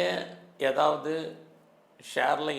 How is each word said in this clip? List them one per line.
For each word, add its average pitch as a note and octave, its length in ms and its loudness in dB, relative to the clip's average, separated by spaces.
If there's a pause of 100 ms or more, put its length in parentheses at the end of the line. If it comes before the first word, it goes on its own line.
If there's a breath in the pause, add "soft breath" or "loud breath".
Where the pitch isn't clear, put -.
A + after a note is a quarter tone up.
(720)
ஏதாவது D3+ 420 2 (880)
ஷேர்ல D3 580 0